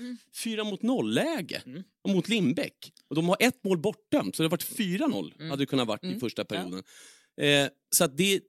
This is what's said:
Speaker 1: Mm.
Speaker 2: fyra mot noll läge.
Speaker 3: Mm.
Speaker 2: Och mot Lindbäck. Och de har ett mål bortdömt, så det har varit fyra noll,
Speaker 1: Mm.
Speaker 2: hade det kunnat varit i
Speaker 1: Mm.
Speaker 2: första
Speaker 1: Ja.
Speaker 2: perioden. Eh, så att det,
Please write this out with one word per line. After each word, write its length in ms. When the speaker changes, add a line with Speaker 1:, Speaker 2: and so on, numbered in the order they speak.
Speaker 1:
Mm. 120
Speaker 2:
fyra 200
mot 180
noll 320
läge. 520
Speaker 3:
Mm. 160
Speaker 2:
Och 60
mot 180
Lindbäck. 640
Och 80
de 120
har 120
ett 240
mål 140
bortdömt, 580
så 60
det 40
har 40
varit 120
fyra 440
noll, 320
Speaker 1:
Mm. 120
Speaker 2:
hade 120
det 40
kunnat 220
varit 160
i 20
Speaker 1:
Mm. 140
Speaker 2:
första 220
Speaker 1:
Ja. 40
Speaker 2:
perioden. 360
Eh, 280
så 140
att 120
det, 320